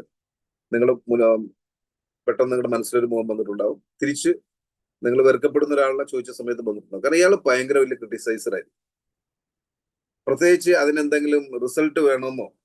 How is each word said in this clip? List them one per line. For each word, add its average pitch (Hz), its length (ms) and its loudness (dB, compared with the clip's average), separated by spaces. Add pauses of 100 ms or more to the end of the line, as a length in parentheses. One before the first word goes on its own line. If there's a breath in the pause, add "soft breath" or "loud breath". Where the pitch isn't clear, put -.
(720)
നിങ്ങൾ 120 200 4
മുന-, 113 560 2 (800)
പെട്ടെന്ന് 127 260 0
നിങ്ങളുടെ 123 240 0
മനസ്സിലൊരു 117 300 -2
മുഖം 113 220 -2
വന്നിട്ടുണ്ടാവും. 104 540 -4 (200)
തിരിച്ച് 143 260 -2 (760)
നിങ്ങൾ 123 200 2
വെറുക്കപ്പെടുന്ന 143 520 2
ഒരാളെ 139 300 0
ചോദിച്ച 127 260 -8
സമയത്ത് 120 300 -8
വന്നിട്ടുണ്ടാവും. 104 440 -8
കാരണം 147 120 2
ഇയാൾ 185 180 4 (120)
ഭയങ്കര 131 320 2
വലിയ 131 160 2
ക്രിട്ടിസൈസർ 110 600 -6
ആയിരിക്കും. - 220 -10 (1500)
പ്രത്യേകിച്ച് 170 440 2
അതിനെന്തെങ്കിലും 147 920 0
റിസൾട്ട് 147 380 -2
വേണമെന്നോ 131 540 0 (100)